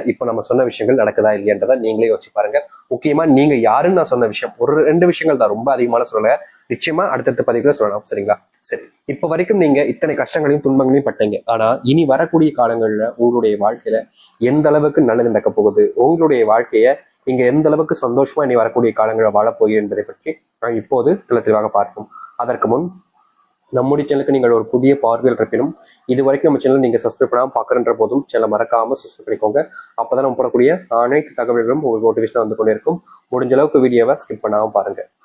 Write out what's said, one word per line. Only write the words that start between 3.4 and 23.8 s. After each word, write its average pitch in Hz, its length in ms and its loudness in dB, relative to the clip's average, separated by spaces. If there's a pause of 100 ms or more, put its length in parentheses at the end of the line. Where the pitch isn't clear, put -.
யாருன்னு 165 320 2
நான் 147 140 -2
சொன்ன 120 180 2
விஷயம் 110 300 -10
ஒரு 139 120 2 (140)
ரெண்டு 170 220 4
விஷயங்கள் 156 320 0
தான், 104 120 2
ரொம்ப 117 200 -4
அதிகமான 120 380 0
சொல்லல, 110 220 2 (380)
நிச்சயமா 165 400 -2
அடுத்தடுத்த 127 380 -2
பதிவுல 120 300 2
சொல்லலாம். 104 300 -2
சரிங்களா? 101 260 -2 (340)
சரி, - 140 -8 (280)
இப்ப 160 180 -6
வரைக்கும் 180 320 0
நீங்க 143 180 4 (120)
இத்தனை 160 280 -4
கஷ்டங்களையும் 143 460 -2
துன்பங்களையும் 135 420 2
பட்டீங்க, 104 300 -2 (140)
ஆனா 110 160 0 (240)
இனி 165 100 4 (100)
வரக்கூடிய 156 460 2
காலங்கள்ல 113 480 0 (160)
உங்களுடைய 120 400 2
வாழ்க்கையில 110 360 -2 (420)
எந்த 143 320 2
அளவுக்கு 151 360 2
நல்லது 117 240 0
நடக்க 110 260 0
போகுது, 104 260 2 (200)
உங்களுடைய 151 380 2 (100)
வாழ்க்கைய 117 400 2 (340)
நீங்க 127 160 0 (100)
எந்த 156 180 2
அளவுக்கு 156 240 0 (100)
சந்தோஷமா 131 420 0
இனி 123 140 0
வரக்கூடிய 113 400 0
காலங்களை 110 360 0
வாழப் 113 220 0
போகிறீர்கள் 107 260 2
என்பதை 104 240 -6
பற்றி - 220 -12 (320)
நான் 117 180 -4
இப்போது 131 300 -2 (160)
தெள்ள 120 200 -2
தெளிவாக 107 320 0
பார்ப்போம். 104 300 -4 (340)
அதற்கு 120 280 -4
முன் 147 160 0 (880)
நம்முடைய 135 320 0